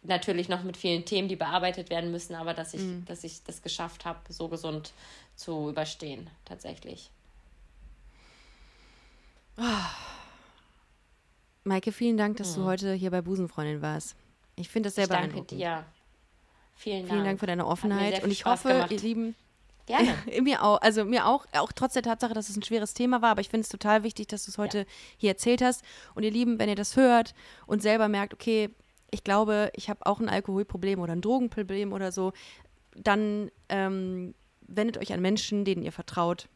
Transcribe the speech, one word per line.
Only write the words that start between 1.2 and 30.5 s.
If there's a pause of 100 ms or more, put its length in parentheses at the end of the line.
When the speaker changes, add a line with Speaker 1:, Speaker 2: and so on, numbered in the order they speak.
Speaker 1:
die
bearbeitet
werden
müssen,
aber
dass
ich,
Speaker 2:
Mhm.
Speaker 1:
dass
ich
das
geschafft
habe, (100)
so
gesund (420)
zu
überstehen, (160)
tatsächlich. (2500)
Speaker 2:
Ah. (1700)
Maike,
vielen
Dank,
dass
du
Speaker 1:
Mhm.
Speaker 2:
heute
hier
bei
Busenfreundin
warst. (400)
Ich
finde
das
sehr
Speaker 1:
Ich
danke
Speaker 2:
beeindruckend.
Speaker 1:
dir. (920)
Vielen
Speaker 2:
Vielen (100)
Dank
Speaker 1:
Dank.
Speaker 2:
für
deine
Speaker 1:
Hat
mir
Speaker 2:
Offenheit.
Speaker 1:
sehr
Speaker 2:
Und
Speaker 1:
viel
Speaker 2:
ich
Speaker 1:
Spaß
Speaker 2:
hoffe,
Speaker 1:
gemacht.
Speaker 2:
ihr
Lieben, (500)
Speaker 1:
Gerne. (100)
Speaker 2:
<laughs>
mir
auch,
also
mir
auch,
auch
trotz
der
Tatsache,
dass
es
ein
schweres
Thema
war,
aber
ich
finde
es
total
wichtig,
dass
du
es
Speaker 1:
Ja.
Speaker 2:
heute (320)
hier
erzählt
hast. (320)
Und
ihr
Lieben,
wenn
ihr
das
hört (320)
und
selber
merkt,
okay, (420)
ich
glaube,
ich
habe
auch
ein
Alkoholproblem